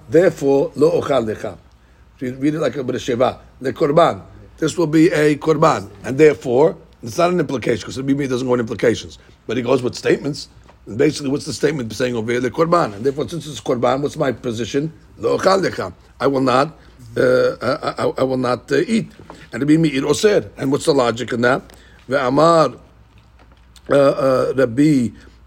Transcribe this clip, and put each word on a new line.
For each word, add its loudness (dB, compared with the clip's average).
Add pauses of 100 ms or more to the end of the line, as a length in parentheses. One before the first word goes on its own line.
Therefore, 2
"Lo 2
ochal 0
lecha." -8 (640)
So -8
you -8
read -2
it -4
like -2
a -4
Beresheva. -2 (200)
"Le -6
korban." 2 (360)
This -4
will 2
be 4
a 2
korban. 2 (140)
And -6
therefore, 4 (260)
it's -14
not 2
an 0
implication, -2
'cause -12
Rabbi 0
Meir -4
doesn't -2
go 2
in 2
implications. -2 (280)
But -6
he -4
goes 0
with -4
statements. -2 (380)
And -12
basically, 0
what's -4
the -8
statement -4
saying -4
over -4
here? -2
The -2
korban. 0
And -6
therefore, -4
since -10
it's -14
korban, 0
what's -6
my -2
position? -6 (260)
Lo -2
ochal 2
lecha. -6 (260)
I 0
will 0
not, 0 (380)
uh, 2
I, -4
I, -2
I 0
will -2
not, -4
uh, 2
eat. 0 (420)
And -4
Rabbi 4
Meir 2
osir. 2
And -2
what's -2
the -2
logic 0
in -4
that? 2 (460)
Ve'amar, 2 (1080)
uh, 2
uh, 2
Rabbi, 2 (380)